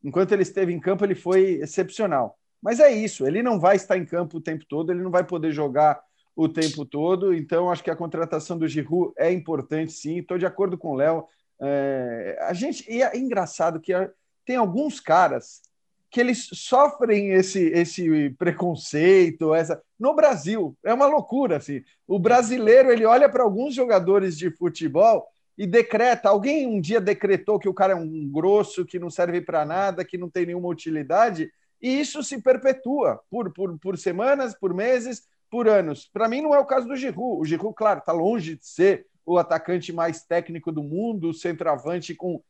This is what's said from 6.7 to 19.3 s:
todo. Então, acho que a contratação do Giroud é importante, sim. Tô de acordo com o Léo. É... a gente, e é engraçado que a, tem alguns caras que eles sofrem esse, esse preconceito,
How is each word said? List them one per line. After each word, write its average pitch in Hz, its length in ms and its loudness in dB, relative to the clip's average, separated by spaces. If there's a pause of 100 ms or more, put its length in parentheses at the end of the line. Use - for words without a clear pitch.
todo. 180 500 0
Então, 170 360 -2
acho 170 140 -4
que 180 60 -4
a 160 60 -4
contratação 165 640 -6
do 160 80 -2
Giroud 151 500 -2
é 165 140 2
importante, 156 600 -4
sim. 165 300 -8
Tô 180 160 -6
de 185 80 -2
acordo 175 300 -4
com 160 140 -10
o 139 40 -4
Léo. 156 300 0 (360)
É... 135 800 -4
a 85 120 -4
gente, 233 380 -6
e 233 120 0
é 240 140 0
engraçado 180 640 -4
que 185 120 -6
a, 185 180 -2 (340)
tem 254 120 -4
alguns 226 420 -2
caras 156 640 0 (480)
que 240 100 -2
eles 247 320 -2
sofrem 240 800 2
esse, 185 380 2
esse 160 680 0
preconceito, 165 1160 2